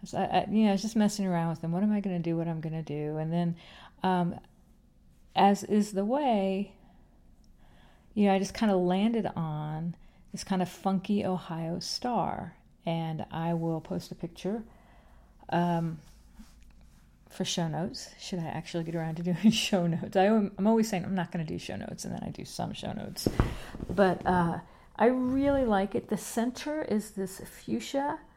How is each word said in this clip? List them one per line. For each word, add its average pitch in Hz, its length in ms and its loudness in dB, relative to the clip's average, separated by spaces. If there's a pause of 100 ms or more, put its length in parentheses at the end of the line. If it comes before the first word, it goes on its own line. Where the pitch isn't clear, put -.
so - 140 -8
I, 190 60 0
I, - 260 2
you 214 140 4
know, 214 60 6
I - 40 6
was 196 80 2
just 214 160 -2
messing 208 280 2
around 165 260 2
with 160 100 -4
them. 165 100 -2
What 175 100 0
am 214 120 4
I 208 80 2
gonna 185 180 -2
do? 165 160 0
What 165 140 0
I'm 160 100 -4
gonna 160 240 -4
do? 151 340 -4
And 160 140 -2
then, 170 240 0 (480)
um, 180 320 2 (1000)
as 202 300 6
is 208 300 2
the 190 100 0
way, 202 680 0 (1400)
you 208 120 4
know, 196 80 6
I 196 60 4
just 196 140 -2
kinda 214 220 2
landed 196 500 2 (120)
on 156 580 -4 (380)
this - 100 -10
kind 185 180 0
of 175 60 0
funky 196 560 0
Ohio 165 560 -4
star. - 760 -4 (300)
And 165 460 -4
I 165 220 -2
will 165 260 -2
post 175 320 -8
a 180 40 -12
picture, 190 480 -6 (840)
um, 170 520 0 (1300)
for - 160 -6
show 170 240 -2
notes. 170 400 -6 (100)
Should - 200 -6
I 165 80 -4
actually 165 360 -4
get 165 120 -6
around 160 200 -4
to 170 80 -6
doing 180 280 4
<laughs> - 0 -
show 180 360 2
notes? 170 300 -2
I, 190 80 8
I'm 208 420 2
always 226 220 4
saying 175 160 -2
I'm 190 100 -2
not 175 160 -2
gonna 170 140 -2
do 175 120 -4
show - 200 -8
notes, - 260 -10
and - 100 -8
then - 120 -6
I - 60 -6
do - 120 -10
some - 300 -6
show - 180 -8
notes. - 380 -4 (600)
But, 180 360 2
uh, 175 340 2 (400)
I 214 60 6
really 262 580 2
like 196 300 2
it. - 160 -4
The 214 80 0
center 277 640 -4
is 208 300 -2
this 190 280 -8
fuchsia. - 800 -4 (200)